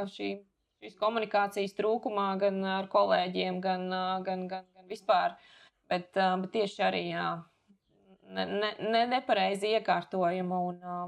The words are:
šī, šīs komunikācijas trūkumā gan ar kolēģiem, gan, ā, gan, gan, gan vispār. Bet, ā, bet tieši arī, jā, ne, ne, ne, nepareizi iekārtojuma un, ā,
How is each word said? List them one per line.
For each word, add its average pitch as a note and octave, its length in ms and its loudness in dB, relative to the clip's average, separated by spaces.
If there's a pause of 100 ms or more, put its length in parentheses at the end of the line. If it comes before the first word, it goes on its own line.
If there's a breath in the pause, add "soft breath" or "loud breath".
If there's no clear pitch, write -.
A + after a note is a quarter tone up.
šī, G3+ 240 -6 (520)
šīs G#3 140 -16
komunikācijas G#3 800 0
trūkumā G#3 600 0
gan F#3+ 280 2
ar F#3+ 240 -2
kolēģiem, F#3 720 2
gan, F#3 280 -2
ā, F#3 140 -2 (180)
gan, F#3 280 -4
gan, F#3 180 -10
gan - 220 -20
vispār. F3+ 480 2 (540 loud breath)
Bet, F3+ 240 -2
ā, F#3+ 220 4
bet F#3+ 200 -6
tieši G3+ 260 0
arī, F#3 240 2
jā, E3+ 220 -2 (1000)
ne, F#3+ 220 -4
ne, G#3 280 0
ne, A3+ 280 2
nepareizi G#3+ 680 0
iekārtojuma F3+ 880 0
un, F3+ 160 -6
ā, F3+ 260 -8